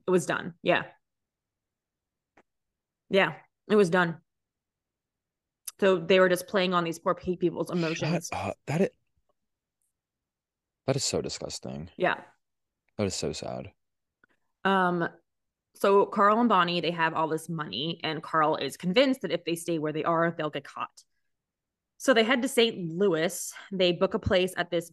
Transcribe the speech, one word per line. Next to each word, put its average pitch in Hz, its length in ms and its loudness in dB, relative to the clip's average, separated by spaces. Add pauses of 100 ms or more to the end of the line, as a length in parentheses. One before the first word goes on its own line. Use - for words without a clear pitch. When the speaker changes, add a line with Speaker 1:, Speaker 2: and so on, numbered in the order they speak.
Speaker 1:
It 185 40 0
was 180 140 2
done. - 280 -6 (100)
Yeah. 175 200 2 (2250)
Yeah, 180 240 2 (360)
it 202 60 2
was 202 140 4
done. 170 280 0 (1600)
So 190 180 4
they 180 220 4
were 185 100 6
just 180 180 0
playing 185 260 0
on 175 100 2
these 165 160 -6
poor 180 160 0
pe-, 180 200 -4
people's 170 320 -2
Speaker 2:
Shut 170 100 -4
Speaker 1:
emotions. 165 540 -2
Speaker 2:
up. - 240 -6 (120)
That 156 140 0
i-, 190 80 0 (2000)
that 135 80 0
is 135 80 -4
so - 180 -2
disgusting. - 760 -10
Speaker 1:
Yeah. 175 180 -2 (840)
Speaker 2:
That 104 100 0
is 90 80 -6
so 71 180 -6
sad. 62 380 -10 (920)
Speaker 1:
Um, 180 440 0 (680)
so 196 300 4
Carl 208 340 4
and 240 100 4
Bonnie, 175 320 2
they 160 100 -2
have 165 220 0
all 160 140 -2
this 160 220 -6
money, 156 540 -6
and 156 180 -4
Carl 156 340 2
is 135 220 -6
convinced 254 440 2
that 170 100 -4
if 170 120 -2
they 165 120 -4
stay 165 240 -4
where 151 120 -4
they 151 120 -4
are, 165 340 2
they'll 151 120 -2
get 143 140 -8
caught. - 280 -10 (1080)
So - 160 2
they 220 100 6
head 240 180 0
to 262 60 -2
Saint 185 500 0
Louis. 180 540 0 (200)
They 185 220 2
book 185 200 -2
a 214 60 -2
place 180 380 0
at 170 120 -4
this 170 240 -4